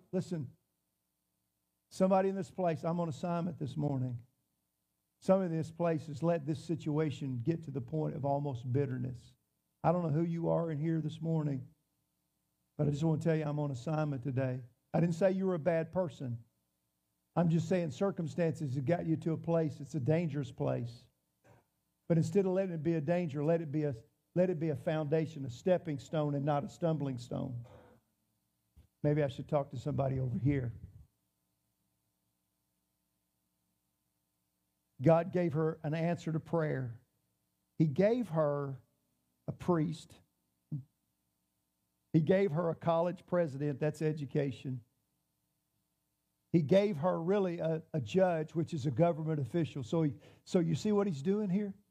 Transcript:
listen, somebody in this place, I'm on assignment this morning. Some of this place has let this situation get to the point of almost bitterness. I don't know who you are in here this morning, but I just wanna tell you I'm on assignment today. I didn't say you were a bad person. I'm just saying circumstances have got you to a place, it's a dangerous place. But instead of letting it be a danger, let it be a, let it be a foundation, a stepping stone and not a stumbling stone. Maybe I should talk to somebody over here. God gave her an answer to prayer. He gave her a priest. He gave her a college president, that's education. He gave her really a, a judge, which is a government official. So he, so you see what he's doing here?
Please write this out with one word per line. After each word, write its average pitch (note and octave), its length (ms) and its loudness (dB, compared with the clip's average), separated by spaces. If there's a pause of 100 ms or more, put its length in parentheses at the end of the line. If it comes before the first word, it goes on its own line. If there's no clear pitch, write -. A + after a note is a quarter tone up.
(100)
listen, E3+ 400 -4 (1400)
somebody F#3+ 400 4
in F#3+ 40 -2
this G3 160 -6
place, F3 320 -2
I'm E3+ 160 -2
on E3+ 100 -2
assignment E3+ 520 -4
this C#3 160 -6
morning. C3 420 -2 (1000)
Some F#3+ 200 4
of F3 120 -2
this D#3+ 180 -2
place E3 360 -2
has D3+ 160 -10
let E3 240 2
this D#3 180 -4
situation D3 800 -2
get E3 200 0
to C#3+ 60 -12
the C3+ 100 -6
point D3+ 360 -4
of B2+ 80 -6
almost C#3 480 -2
bitterness. B2+ 640 -2 (500)
I D#3+ 80 6
don't F3+ 100 0
know E3 60 0
who D#3 160 2
you E3+ 240 -2
are E3 240 2
in C#3+ 60 -4
here D#3+ 220 0
this D3+ 200 -6
morning, D#3 440 0 (1120)
but D3 120 2
I - 20 4
just C#3+ 140 0
wanna D#3+ 180 2
tell D#3+ 140 2
you D#3 80 -2
I'm D3 160 -2
on D3 100 -2
assignment D3 540 -2
today. C3 400 -2 (280)
I D#3+ 60 2
didn't E3 160 4
say F#3+ 160 4
you F#3+ 160 0
were F#3 80 2
a E3 60 -2
bad E3 320 0
person. C#3+ 500 -4 (960)
I'm E3+ 120 4
just D#3+ 200 2
saying E3+ 240 0
circumstances D#3+ 840 -2
have C#3+ 100 -2
got E3+ 220 0
you D#3+ 120 2
to D#3+ 140 -2
a D3+ 40 -2
place, D#3+ 420 0
it's C#3 160 -10
a D#3 60 -4
dangerous D3 500 0
place. B2+ 540 -4 (1040)
But E3 100 4
instead F#3+ 260 2
of F#3 80 0
letting F#3 220 0
it D#3 80 -6
be E3 120 2
a D#3+ 60 0
danger, D3+ 440 0
let E3 160 4
it D#3 100 -8
be D3+ 140 0
a, C#3+ 100 0 (400)
let F3+ 160 4
it E3+ 80 -2
be D#3+ 120 0
a C#3 60 -2
foundation, D#3 680 -2
a B2 60 -6
stepping D#3+ 500 0
stone D3 340 0
and C#3 100 -2
not C#3+ 200 2
a - 40 -6
stumbling C#3+ 500 -2
stone. B2 360 -6 (1500)
Maybe D3 180 4
I C#3+ 60 2
should C3+ 200 -10
talk C#3+ 220 0
to C3 80 -10
somebody C3+ 400 -2
over B2+ 200 -2
here. B2+ 340 0 (4000)
God E3 320 4
gave F3 200 0
her D#3+ 320 0
an D3+ 100 -2
answer E3 380 -2
to D#3+ 80 -2
prayer. C3+ 580 -4 (800)
He D#3+ 80 6
gave G3 440 2
her C#3+ 460 0 (720)
a - 60 -6
priest. - 600 0 (2000)
He D#3+ 80 6
gave F#3+ 300 2
her E3 200 -2
a D#3 40 -4
college E3+ 540 -2
president, D3 500 -2
that's D3+ 240 -2
education. C#3+ 800 -2 (1700)
He E3+ 100 6
gave F#3+ 360 4
her F3 220 0
really F3+ 400 0
a, D#3+ 220 -2 (100)
a D#3+ 80 0
judge, E3 540 2
which E3 200 -2
is C#3 120 -2
a D3+ 40 0
government D#3 500 2
official. C#3+ 440 -2
So E3 180 0
he, D3 100 2 (320)
so - 140 2
you E3 160 2
see G#3+ 180 0
what G3+ 140 4
he's C#3 160 -4
doing G3+ 260 0
here? G3 240 -2 (180)